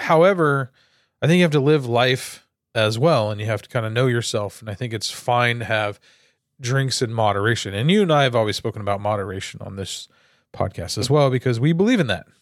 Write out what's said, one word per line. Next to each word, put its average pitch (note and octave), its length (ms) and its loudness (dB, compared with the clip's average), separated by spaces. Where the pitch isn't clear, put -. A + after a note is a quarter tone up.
however, D#3+ 680 2
I B2+ 60 0
think E3 120 4
you F3+ 60 6
have E3 80 2
to D3 80 4
live C#3+ 260 4
life B2 600 0
as A2 240 2
well, B2 320 2
and G#2 100 -6
you G#2+ 60 -6
have A2 160 -2
to - 60 -20
kinda A2 220 -4
know B2 160 0
yourself. A2+ 560 -2
And A2 80 -10
I G2 40 -8
think A2+ 200 -8
it's - 160 -6
fine A#2+ 480 0
to A2+ 80 -8
have G#2+ 340 -2
drinks C3+ 420 -2
in A2+ 100 -4
moderation. G#2+ 640 0
And B2 160 0
you G#3 120 4
and F3 100 0
I D3 100 4
have B2+ 120 0
always A2 220 2
spoken A2 240 -8
about G2+ 220 -2
moderation G2+ 580 -6
on G2+ 160 -12
this - 320 -10
podcast - 420 -6
as - 140 -4
well, C#3+ 180 4
because B2 320 0
we D3+ 140 2
believe G#3 260 2
in D3 60 2
that. F2 200 -4